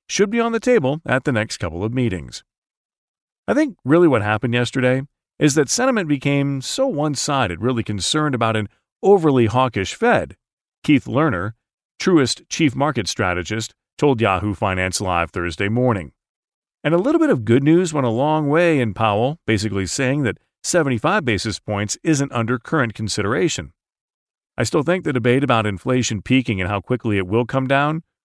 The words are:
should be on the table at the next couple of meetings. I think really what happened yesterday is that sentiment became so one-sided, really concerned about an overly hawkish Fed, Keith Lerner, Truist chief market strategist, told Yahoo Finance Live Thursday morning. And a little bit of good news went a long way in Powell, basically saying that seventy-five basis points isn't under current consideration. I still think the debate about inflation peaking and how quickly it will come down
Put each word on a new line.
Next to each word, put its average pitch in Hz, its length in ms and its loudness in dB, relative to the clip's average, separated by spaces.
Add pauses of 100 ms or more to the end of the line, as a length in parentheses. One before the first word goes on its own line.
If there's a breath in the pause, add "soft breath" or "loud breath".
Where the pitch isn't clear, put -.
should 202 220 0
be 233 80 0
on 233 140 -2
the 226 60 -2
table 165 460 0
at 123 180 -2
the 147 80 -2
next 110 260 -2
couple 85 260 -6
of 113 100 -4
meetings. 92 500 -4 (1040)
I - 60 2
think 277 320 0
really 165 220 6
what 120 160 2
happened 107 320 -2
yesterday 127 480 0 (360)
is 147 160 4
that 151 120 4
sentiment 233 400 0
became 139 540 0
so - 240 -4
one-sided, 139 800 -2
really 120 180 0
concerned 131 540 -2
about 113 200 0
an 107 140 -4 (320)
overly 160 460 4
hawkish 117 480 -2
Fed, 165 400 0 (480)
Keith 143 220 4
Lerner, 113 480 -2 (460)
Truist 156 480 2
chief 139 280 0
market 135 320 -4
strategist, 95 680 -4 (240)
told 135 240 2
Yahoo 101 320 2
Finance 92 480 -2
Live 87 300 -2
Thursday 87 360 -4
morning. 110 440 0 (720)
And 147 100 0
a 170 60 4
little 285 180 2
bit 311 140 2
of 123 120 0
good 117 200 4
news 165 280 4
went 143 140 -2
a 117 60 0
long 147 380 0
way 160 300 2
in 110 140 -2
Powell, 113 540 0
basically 98 400 0
saying 139 340 -2
that 104 160 -2 (260)
seventy-five 156 640 0
basis 107 320 -2
points 104 460 -4
isn't 139 280 0
under 120 280 -2
current 123 340 -2
consideration. 110 800 -4 (800)
I - 60 -2
still 135 220 0
think 175 200 -2
the 151 80 -4
debate 127 320 2
about 117 220 0
inflation 113 560 -2
peaking 123 400 0
and 90 80 -2
how 101 120 -2
quickly 113 360 -2
it 95 80 -2
will 110 220 0
come 131 180 -2
down 143 380 0 (220)